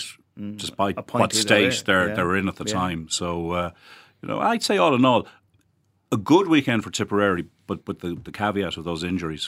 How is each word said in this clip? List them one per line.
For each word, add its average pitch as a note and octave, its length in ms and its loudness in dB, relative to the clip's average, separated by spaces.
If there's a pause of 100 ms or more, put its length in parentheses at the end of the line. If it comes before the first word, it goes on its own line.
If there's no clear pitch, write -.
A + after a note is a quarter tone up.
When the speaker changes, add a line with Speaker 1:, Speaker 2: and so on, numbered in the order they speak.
(380)
Speaker 1:
Mm. G#2 200 -10
Speaker 2:
despite G2 400 -4
Speaker 1:
A - 60 -8
point - 180 0
Speaker 2:
what G2 120 0
Speaker 1:
either - 80 0
Speaker 2:
stage G#2+ 360 4
Speaker 1:
way. - 80 -8
Speaker 2:
they're, F#2 240 4
Speaker 1:
Yeah. G#2 60 -4
Speaker 2:
they're F2+ 200 0
in G2 140 0
at - 80 -8
the - 100 -8
Speaker 1:
Yeah. G#2+ 60 -4
Speaker 2:
time. F2+ 360 -2
So, F2 420 -4
uh, F2 200 -2 (500)
you - 60 -14
know, G#2+ 140 -2
I'd A3+ 220 0
say G#3 140 0
all F3 180 4
in B2 100 4
all, A#2+ 220 4 (840)
a C#3 60 -2
good D#3 300 4
weekend C3+ 360 2
for G2 80 -12
Tipperary, G2 540 0 (220)
but, F2+ 160 -6
but - 160 -10
the, F2 160 -6
the - 160 -14
caveat G2+ 460 -2
of D#2+ 60 -10
those E2 200 -6
injuries, E2+ 440 -4